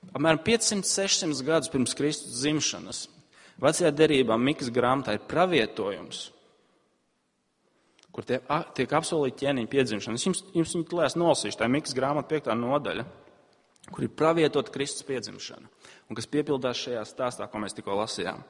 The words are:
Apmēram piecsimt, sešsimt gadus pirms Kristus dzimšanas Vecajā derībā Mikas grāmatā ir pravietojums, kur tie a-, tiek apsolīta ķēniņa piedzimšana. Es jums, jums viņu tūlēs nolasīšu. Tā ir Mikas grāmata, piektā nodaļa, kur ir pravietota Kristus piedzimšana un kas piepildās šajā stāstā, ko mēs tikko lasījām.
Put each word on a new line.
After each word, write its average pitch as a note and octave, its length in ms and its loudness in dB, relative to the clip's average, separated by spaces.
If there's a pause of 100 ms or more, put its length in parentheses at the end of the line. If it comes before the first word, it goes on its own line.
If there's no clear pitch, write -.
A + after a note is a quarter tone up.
(160)
Apmēram D#3 280 4
piecsimt, G#3+ 440 2
sešsimt E3 560 0
gadus D3+ 260 0
pirms B2 240 0
Kristus C#3 480 -4
dzimšanas C3 680 -2 (540)
Vecajā D#3+ 320 4
derībā C#3 480 6
Mikas C3+ 320 0
grāmatā B2 400 2
ir G#2 140 -4
pravietojums, A2 1040 0 (1800)
kur - 140 -10
tie B2+ 220 0
a-, D3 160 0 (100)
tiek B2+ 160 -2
apsolīta D3 540 0
ķēniņa C3+ 260 0
piedzimšana. A#2 480 0
Es - 80 -2
jums, F#3 160 0 (140)
jums E3 180 0
viņu E3 160 -2
tūlēs E3 300 0
nolasīšu. D3+ 400 2
Tā A2 80 2
ir B2+ 80 4
Mikas D3 180 -2
grāmata, C3+ 380 0
piektā C#3+ 260 0
nodaļa, A#2+ 480 -2 (880)
kur C3 160 -4
ir - 80 -8
pravietota D#3 580 2
Kristus - 320 -6
piedzimšana G#2+ 640 -10 (420)
un G#2+ 80 -8
kas A#2 140 -8
piepildās C#3 560 0
šajā A#2 180 -4
stāstā, B2 460 -4
ko G#2+ 100 -6
mēs G2+ 160 -6
tikko G2+ 220 -2
lasījām. F#2+ 500 -4